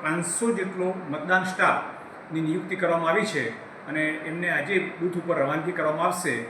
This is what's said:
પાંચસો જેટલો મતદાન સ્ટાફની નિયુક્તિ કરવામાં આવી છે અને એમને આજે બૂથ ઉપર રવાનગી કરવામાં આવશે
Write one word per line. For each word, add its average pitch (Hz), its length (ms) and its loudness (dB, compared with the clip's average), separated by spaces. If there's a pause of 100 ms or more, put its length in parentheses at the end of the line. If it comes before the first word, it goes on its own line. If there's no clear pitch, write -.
પાંચસો 170 500 2
જેટલો 185 400 0 (160)
મતદાન 180 340 2
સ્ટાફની - 960 -2
નિયુક્તિ 170 340 -2
કરવામાં 165 340 2
આવી 202 160 4
છે 120 460 -4 (100)
અને 156 200 -2
એમને 160 480 -2
આજે 165 420 0 (100)
બૂથ 175 120 2
ઉપર 170 240 0
રવાનગી 156 340 2
કરવામાં 160 340 2
આવશે 175 440 0